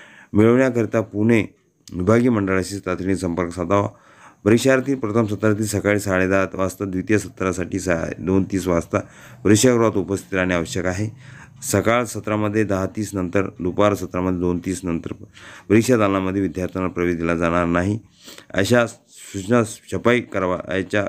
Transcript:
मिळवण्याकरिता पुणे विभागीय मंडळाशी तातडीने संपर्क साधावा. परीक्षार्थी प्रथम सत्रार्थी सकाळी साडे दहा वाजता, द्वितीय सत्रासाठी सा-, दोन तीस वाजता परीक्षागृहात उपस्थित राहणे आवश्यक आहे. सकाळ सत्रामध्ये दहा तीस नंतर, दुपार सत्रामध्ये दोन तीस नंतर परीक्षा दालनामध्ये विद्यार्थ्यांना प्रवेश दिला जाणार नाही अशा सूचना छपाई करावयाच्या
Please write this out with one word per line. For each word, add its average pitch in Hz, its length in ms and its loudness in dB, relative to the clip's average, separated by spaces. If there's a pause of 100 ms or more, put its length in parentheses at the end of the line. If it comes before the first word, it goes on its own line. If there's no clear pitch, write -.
(340)
मिळवण्याकरिता 117 680 4
पुणे 107 440 2 (480)
विभागीय 110 360 2
मंडळाशी 95 560 0
तातडीने 92 300 -2
संपर्क 87 380 -4
साधावा. 95 340 0 (580)
परीक्षार्थी 131 500 4
प्रथम 113 300 -2
सत्रार्थी 104 380 0
सकाळी 101 360 0
साडे 92 280 0
दहा 95 260 2
वाजता, 95 320 -4
द्वितीय 92 320 0
सत्रासाठी 92 640 -4
सा-, 85 440 -4
दोन 95 200 2
तीस 90 240 -4
वाजता 87 320 0 (440)
परीक्षागृहात 110 540 4
उपस्थित 95 380 -4
राहणे 92 180 0
आवश्यक 85 320 -2
आहे. 98 600 -8 (260)
सकाळ 113 320 2
सत्रामध्ये 107 600 -2
दहा 95 220 -2
तीस 104 280 -6
नंतर, 95 300 0 (160)
दुपार 98 340 2
सत्रामध्ये 92 460 -2
दोन 90 260 0
तीस 92 180 -4
नंतर 82 300 -4 (560)
परीक्षा 113 280 4
दालनामध्ये 98 440 0
विद्यार्थ्यांना 90 500 -4
प्रवेश 87 240 -2
दिला 82 200 -2
जाणार 85 300 0
नाही 90 340 0 (540)
अशा 113 340 2
सूचना 107 760 -2
छपाई 110 580 0
करावयाच्या 95 880 -2